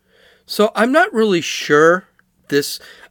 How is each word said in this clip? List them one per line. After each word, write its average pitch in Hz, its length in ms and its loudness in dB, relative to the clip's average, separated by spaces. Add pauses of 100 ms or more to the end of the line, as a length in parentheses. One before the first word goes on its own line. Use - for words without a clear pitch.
(460)
So 214 300 -2
I'm 226 160 0
not 359 200 2
really 214 280 0
sure 165 680 2 (420)
this, 139 300 -4 (320)